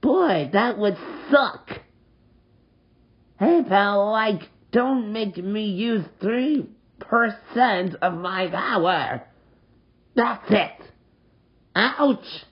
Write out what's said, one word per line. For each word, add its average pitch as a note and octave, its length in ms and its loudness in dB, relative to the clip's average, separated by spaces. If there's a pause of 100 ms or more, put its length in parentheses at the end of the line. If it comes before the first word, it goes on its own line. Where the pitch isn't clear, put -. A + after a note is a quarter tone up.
Boy, B3+ 520 2
that G#3+ 240 2
would G3+ 200 0 (340)
suck. - 380 0 (1700)
Hey, E4 280 4
pal, G3+ 440 2
like, A3 380 0 (220)
don't A#3+ 400 0
make G#3+ 260 -4
me G3+ 320 -4
use G3+ 360 -2 (160)
three B3 480 -2 (300)
percent A3 1000 0
of F3+ 120 0
my F#3 340 -4
power. E3 760 -2 (920)
That's A#3 340 -2
it. F#3+ 420 0 (840)
Ouch. C4 760 0